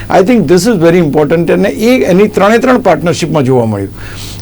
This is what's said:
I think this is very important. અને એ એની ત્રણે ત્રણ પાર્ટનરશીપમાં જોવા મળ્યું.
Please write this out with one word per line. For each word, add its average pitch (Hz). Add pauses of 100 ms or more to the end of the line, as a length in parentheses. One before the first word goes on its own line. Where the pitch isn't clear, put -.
I 190
think 240
this 170
is 208
very 170
important. 151
અને 180
એ 247
એની 190
ત્રણે 208
ત્રણ 254
પાર્ટનરશીપમાં 160
જોવા 123
મળ્યું. 101 (520)